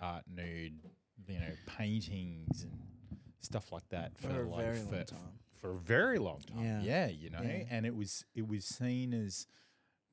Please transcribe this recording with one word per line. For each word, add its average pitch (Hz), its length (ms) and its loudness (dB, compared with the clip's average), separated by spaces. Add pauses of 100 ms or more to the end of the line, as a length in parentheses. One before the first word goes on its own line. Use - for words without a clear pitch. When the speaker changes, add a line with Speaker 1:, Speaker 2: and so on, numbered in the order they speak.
Speaker 1:
art 87 320 -4
nude, 85 460 -4 (500)
you 95 120 -4
know, 82 120 -2 (140)
paintings 90 960 -2
and - 160 -8 (600)
stuff - 320 -2
like 85 180 -6
that 85 280 -2
for, 131 100 -4
Speaker 2:
For 135 160 2
a 117 40 -2
Speaker 1:
like, 87 160 0
Speaker 2:
very 113 140 2
Speaker 1:
for, 104 180 -2
Speaker 2:
long 87 80 0
time. - 140 -8 (380)
Speaker 1:
for 95 160 -4
a 92 60 -2
very 156 400 8
long 82 240 0
time. 113 220 -2
Speaker 2:
Yeah. 110 180 2
Speaker 1:
Yeah, 143 260 4
you 82 220 -4
know, 82 120 -2
Speaker 2:
Yeah. 113 280 0
Speaker 1:
and 113 160 2
it 120 100 2
was, 101 280 -2 (100)
it 113 120 2
was 107 180 0
seen 123 480 2
as 107 340 0 (680)